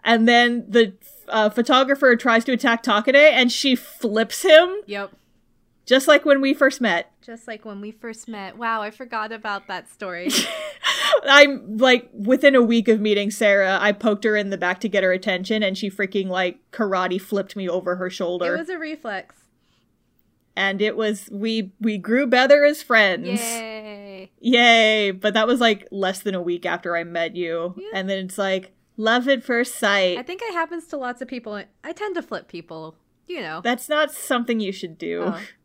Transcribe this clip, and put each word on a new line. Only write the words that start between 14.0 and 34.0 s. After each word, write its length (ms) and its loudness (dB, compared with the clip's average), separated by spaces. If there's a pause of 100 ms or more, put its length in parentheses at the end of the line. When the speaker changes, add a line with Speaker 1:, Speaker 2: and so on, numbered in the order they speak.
Speaker 1:
her 140 0
in 140 -4
the 60 -6
back 260 -4
to 60 -4
get 140 0
her 80 2
attention, 540 -4
and 120 -4
she 140 -6
freaking, 380 -4
like, 300 -4 (120)
karate 500 -4
flipped 360 -6
me 120 -6
over 280 -4
her 120 -8
shoulder. 460 -4
Speaker 2:
It 40 -4
was 100 -10
a 100 -8
reflex. 640 -12 (1120)
Speaker 1:
And 240 -4
it 160 -2
was, 360 -6
we, 480 -6
we 180 -4
grew 280 -2
better 380 6
as 180 2
friends. 580 0
Speaker 2:
Yay. 880 -12 (100)
Speaker 1:
Yay. 680 4
But 240 -2
that 120 2
was, 140 2
like, 300 0
less 300 -4
than 140 -4
a 80 -4
week 220 -4
after 320 -4
I 80 -4
met 300 -6
you. 420 -6
Speaker 2:
Yeah. 180 -16
Speaker 1:
And 140 -6
then 160 -4
it's 140 -12
like, 340 -4 (240)
love 320 0
at 140 2
first 340 -4
sight. 420 0
Speaker 2:
I 40 -10
think 200 -12
it 120 -8
happens 340 -8
to 80 -10
lots 240 -8
of 80 -12
people. 320 -12 (220)
I 100 -14
tend 220 -8
to 80 -6
flip 260 -12
people, 480 -16 (300)
you 140 -12
know. 220 -10
Speaker 1:
That's 260 -4
not 240 -2